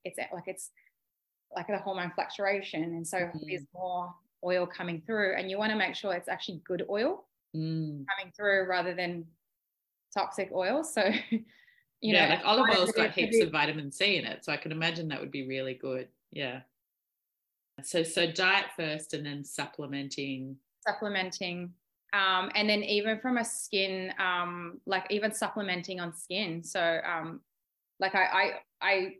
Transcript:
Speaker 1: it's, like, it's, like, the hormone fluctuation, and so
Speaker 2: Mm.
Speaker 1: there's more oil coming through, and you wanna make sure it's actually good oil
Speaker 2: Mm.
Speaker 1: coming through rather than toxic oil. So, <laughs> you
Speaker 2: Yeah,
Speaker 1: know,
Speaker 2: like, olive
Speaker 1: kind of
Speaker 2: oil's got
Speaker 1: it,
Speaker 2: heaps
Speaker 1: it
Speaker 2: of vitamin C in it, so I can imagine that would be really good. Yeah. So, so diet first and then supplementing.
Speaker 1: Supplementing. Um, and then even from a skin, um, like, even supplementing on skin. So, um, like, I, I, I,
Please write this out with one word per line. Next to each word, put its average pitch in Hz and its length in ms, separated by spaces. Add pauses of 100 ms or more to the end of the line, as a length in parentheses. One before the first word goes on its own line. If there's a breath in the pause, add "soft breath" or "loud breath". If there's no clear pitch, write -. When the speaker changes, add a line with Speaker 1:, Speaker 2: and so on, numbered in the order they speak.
Speaker 1:
it's, 175 120 (140)
like, 175 160
it's, - 240 (840 soft breath)
like, 175 120
the 202 120
hormone 180 320
fluctuation, 196 720
and 170 240
so 190 120
Speaker 2:
Mm. 170 280
Speaker 1:
there's 143 260
more 180 420 (280)
oil 180 220
coming 175 360
through, 208 340
and 185 160
you 190 60
wanna 214 180
make 180 200
sure 196 180
it's 175 160
actually 175 300
good 180 300
oil 247 380 (280)
Speaker 2:
Mm. 156 520
Speaker 1:
coming 190 240
through 196 320
rather 180 320
than 175 320 (840)
toxic 196 380
oil. 214 320
So, - 200
<laughs> 214 280
you 226 120 (580 loud breath)
Speaker 2:
Yeah, 185 260
Speaker 1:
know, 156 80
Speaker 2:
like, - 100
olive 233 200
Speaker 1:
kind 220 80
of 185 60
Speaker 2:
oil's 180 140
got 220 160
Speaker 1:
it, - 40
Speaker 2:
heaps 226 240
Speaker 1:
it 220 80
Speaker 2:
of 160 60
vitamin 151 400
C 196 240
in 143 100
it, - 180
so 156 80
I 147 60
can 156 140
imagine 165 380
that 139 120
would 139 100
be 135 140
really 131 300
good. 131 340 (220)
Yeah. 131 320 (1200)
So, 165 200
so 170 280
diet 190 440
first 156 380
and 151 120
then 143 180
supplementing. 139 1120 (300)
Speaker 1:
Supplementing. 185 880 (400)
Um, 190 420
and 214 140
then 208 140
even 214 360
from 247 180
a 226 80
skin, 190 720
um, 175 640
like, 190 240
even 208 240
supplementing 185 640
on 170 160
skin. 175 480
So, 170 400
um, 165 380 (580)
like, 190 160
I, 190 100
I, - 360 (200)
I, 190 380